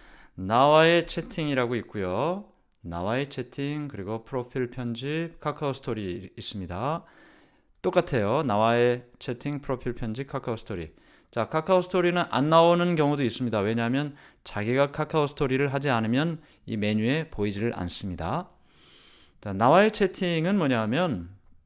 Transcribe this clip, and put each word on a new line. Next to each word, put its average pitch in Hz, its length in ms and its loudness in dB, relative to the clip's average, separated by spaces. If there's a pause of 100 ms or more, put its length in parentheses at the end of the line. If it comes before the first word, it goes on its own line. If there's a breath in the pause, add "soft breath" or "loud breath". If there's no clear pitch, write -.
(340 loud breath)
나와의 151 720 6
채팅이라고 139 720 -2
있고요. 110 720 -4 (360)
나와의 107 480 -4
채팅, 143 580 -6
그리고 107 360 -8
프로필 123 460 -6
편집, 135 720 -6
카카오 143 320 -4
스토리 104 640 -6
있습니다. 104 680 -6 (800 soft breath)
똑같아요. 151 600 2
나와의 120 600 4 (140)
채팅, 139 420 -6
프로필 123 340 -4
편집, 120 320 -6
카카오 131 300 -6
스토리. 87 360 -8 (380 soft breath)
자, 113 180 -2
카카오 175 340 2
스토리는 175 380 2 (100)
안 139 200 2
나오는 175 460 6
경우도 147 260 2
있습니다. 113 380 -2
왜냐하면 117 540 0 (300 loud breath)
자기가 123 460 0
카카오 151 360 0
스토리를 139 460 -2
하지 139 180 -2
않으면 127 500 0 (240 soft breath)
이 113 120 -6
메뉴에 110 540 0
보이지를 104 480 -2
않습니다. 90 720 -6 (880 soft breath)
자, 104 120 -8
나와의 156 400 6
채팅은 185 640 0
뭐냐면 117 800 0 (280)